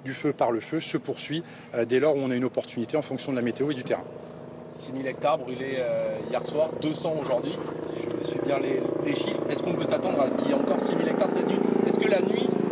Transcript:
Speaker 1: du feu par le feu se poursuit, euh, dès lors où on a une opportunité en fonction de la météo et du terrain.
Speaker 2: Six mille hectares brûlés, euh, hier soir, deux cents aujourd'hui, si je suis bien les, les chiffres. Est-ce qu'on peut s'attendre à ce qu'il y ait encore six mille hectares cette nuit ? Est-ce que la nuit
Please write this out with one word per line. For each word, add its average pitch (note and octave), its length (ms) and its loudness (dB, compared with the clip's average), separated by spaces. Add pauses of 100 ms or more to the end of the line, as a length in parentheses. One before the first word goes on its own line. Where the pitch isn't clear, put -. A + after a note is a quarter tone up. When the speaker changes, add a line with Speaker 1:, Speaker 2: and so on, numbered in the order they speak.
Speaker 1:
du C3+ 80 -6
feu C#3+ 180 0
par C3 200 2
le A2+ 100 0
feu D#3 180 -4
se - 180 -4
poursuit, D3 460 -4 (320)
euh, A#2+ 80 2
dès B2 160 4
lors D3 160 4
où C#3+ 40 0
on C3 120 0
a B2+ 40 0
une B2+ 100 0
opportunité A#2+ 500 -4
en D3+ 60 2
fonction C#3 320 -6
de B2+ 40 0
la A#2+ 60 0
météo C3 260 0
et D3+ 40 -2
du B2+ 100 -6
terrain. - 220 -2 (680)
Speaker 2:
Six - 180 -10
mille C3+ 160 -6
hectares D3 320 2
brûlés, C3 400 -6
euh, A2+ 400 -2 (100)
hier B2 160 -2
soir, D#3 340 0
deux D#3 140 -2
cents D#3+ 260 -2
aujourd'hui, C3 340 0 (300)
si - 120 -6
je - 320 -4
suis - 180 -2
bien C#3 140 2
les, - 200 0 (280)
les D3 80 2
chiffres. - 340 0
Est-ce - 140 -2
qu'on F3 100 0
peut E3+ 160 0
s'attendre D#3 320 2
à C3 80 4
ce - 60 0
qu'il - 140 0
y - 20 2
ait - 20 2
encore - 260 2
six - 140 2
mille - 140 2
hectares - 240 4
cette - 160 2
nuit ? - 100 4 (300)
Est-ce - 120 4
que - 80 4
la G3 140 6
nuit - 260 4 (240)